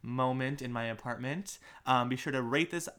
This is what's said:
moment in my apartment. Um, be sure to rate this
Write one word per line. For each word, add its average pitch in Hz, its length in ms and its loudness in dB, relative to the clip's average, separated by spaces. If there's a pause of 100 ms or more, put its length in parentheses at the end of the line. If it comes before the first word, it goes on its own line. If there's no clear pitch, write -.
moment 131 600 0
in 123 100 -4
my 117 140 -2
apartment. 123 720 -6 (280)
Um, 123 220 6
be 131 80 2
sure 139 160 -2
to 135 80 2
rate 139 300 2
this 170 180 -4 (100)